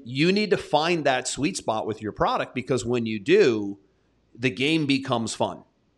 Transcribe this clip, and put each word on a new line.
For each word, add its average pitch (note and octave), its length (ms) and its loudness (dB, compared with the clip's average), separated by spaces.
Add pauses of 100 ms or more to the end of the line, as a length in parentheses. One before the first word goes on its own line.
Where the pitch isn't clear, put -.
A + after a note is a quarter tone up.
you C#3+ 280 2
need G#3 180 0
to F#3 80 2
find D#3+ 460 0
that C3 220 0
sweet E3 300 -4
spot A2 300 -4
with G#2+ 160 -6
your G#2 100 -4
product, F3+ 420 -2
because B2 300 -2
when A#2 220 -2
you A2 120 -4
do, G#2+ 600 4 (600)
the B2 120 0
game D3+ 360 0
becomes C3 480 -2
fun, F#2+ 280 -4 (360)